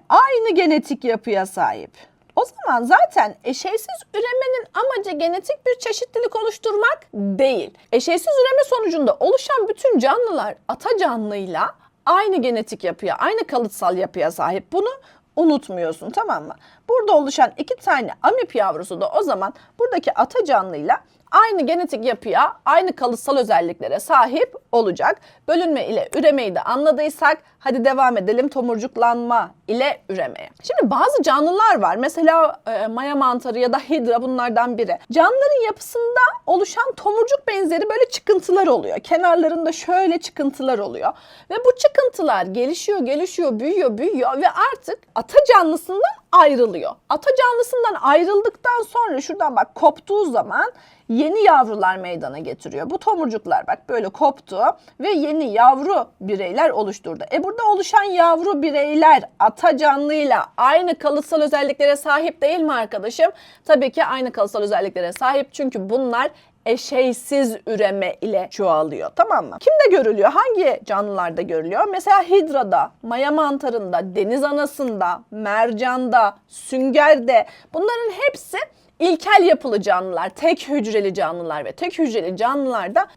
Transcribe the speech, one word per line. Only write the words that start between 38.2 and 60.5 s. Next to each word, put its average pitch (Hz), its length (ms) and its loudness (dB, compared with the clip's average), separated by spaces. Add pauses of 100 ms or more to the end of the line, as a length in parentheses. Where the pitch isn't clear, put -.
oluyor. 151 320 0
Kenarlarında 330 720 0
şöyle 349 460 0
çıkıntılar 269 640 -4
oluyor. 127 340 -4 (380)
Ve 392 40 -4 (100)
bu 494 120 6
çıkıntılar 381 680 0
gelişiyor, 277 540 -2
gelişiyor, 285 600 -2
büyüyor, 285 380 0
büyüyor 285 440 -2
ve - 80 2 (240)
artık - 260 -10 (160)
ata - 240 0 (140)
canlısından 359 480 2 (300)
ayrılıyor. 240 600 4 (180)
Ata 311 280 -2
canlısından 480 640 0
ayrıldıktan 403 800 2
sonra 415 400 -2
şuradan 311 340 -4
bak - 200 0
koptuğu 392 500 0
zaman 247 460 -2 (380)
yeni 311 340 0
yavrular 214 540 4
meydana 170 420 -10
getiriyor. 151 500 -10
Bu 370 80 -6
tomurcuklar 233 680 -2
bak - 220 -8
böyle 214 200 -4
koptu 269 520 -2 (380)
ve 349 100 -4
yeni 302 420 -2
yavru 262 560 4 (140)
bireyler 196 480 -2
oluşturdu. 190 540 -6 (100)
E 294 100 0
burada 440 220 -4
oluşan 403 380 2
yavru 339 580 2
bireyler 302 640 4 (160)
ata 254 380 2
canlıyla 285 680 0 (120)